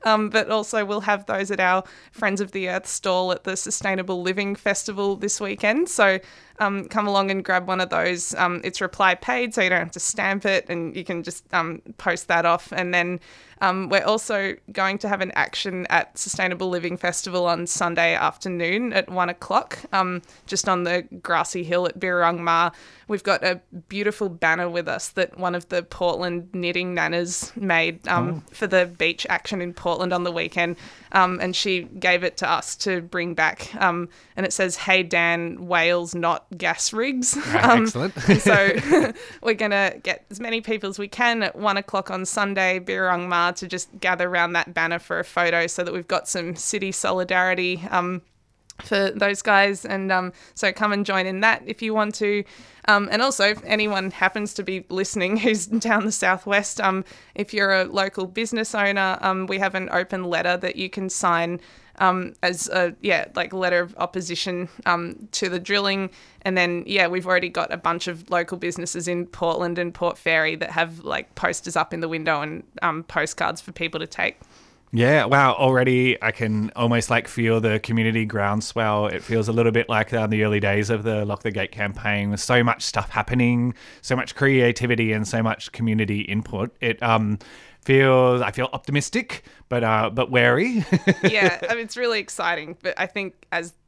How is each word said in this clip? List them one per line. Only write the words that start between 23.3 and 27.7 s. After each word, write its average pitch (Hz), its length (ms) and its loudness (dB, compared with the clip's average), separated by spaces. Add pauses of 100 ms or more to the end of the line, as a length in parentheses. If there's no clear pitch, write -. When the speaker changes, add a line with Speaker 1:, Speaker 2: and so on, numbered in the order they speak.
Speaker 1:
a 180 200 0 (260)
beautiful 202 400 -2
banner 170 420 0
with 170 200 -4
us - 200 -4
that - 300 -4
one 180 160 -2
of 175 140 -8
the 180 140 0
Portland 175 680 -4
knitting 180 400 -2
nanas 170 600 -2
made, 170 540 0